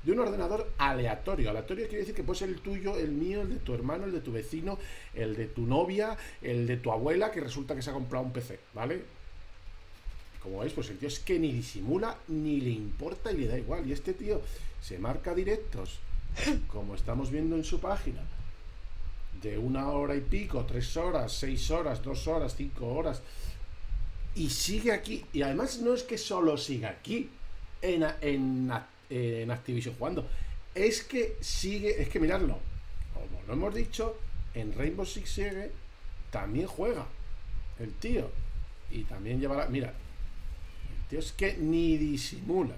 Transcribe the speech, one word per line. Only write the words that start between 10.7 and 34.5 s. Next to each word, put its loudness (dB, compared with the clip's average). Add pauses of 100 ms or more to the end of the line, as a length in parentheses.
pues -2
el -8
tío -4
es -4
que 2
ni 4
disimula, -2 (120)
ni 2
le 0
importa -2
y 0
le 2
da 2
igual. -2
Y 0
este -2
tío 0 (400)
se -6
marca 0
directos, 0 (680)
como 0
estamos 2
viendo 2
en 2
su 4
página, 0 (1160)
de -2
una 0
hora 2
y 2
pico, 2
tres 2
horas, 2
seis 2
horas, 2
dos -2
horas, 2
cinco -2
horas, 0 (1120)
y 2
sigue 2
aquí. -2
Y 2
además 0
no 4
es 2
que -4
solo 4
siga -2
aquí, -4 (540)
en, 4 (180)
en, 2 (400)
en 0
Activision -2
jugando, -2 (460)
es 4
que 0
sigue, 2
es 2
que 2
miradlo, 6 (560)
como -4
lo -4
hemos 0
dicho, 0 (380)